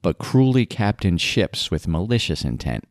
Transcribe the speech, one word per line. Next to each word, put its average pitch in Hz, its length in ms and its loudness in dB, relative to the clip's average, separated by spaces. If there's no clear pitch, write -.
but 85 160 -2
cruelly 131 480 4
captained 101 560 0
ships - 480 -2
with 80 180 -2
malicious 90 560 -2
intent. 62 460 -4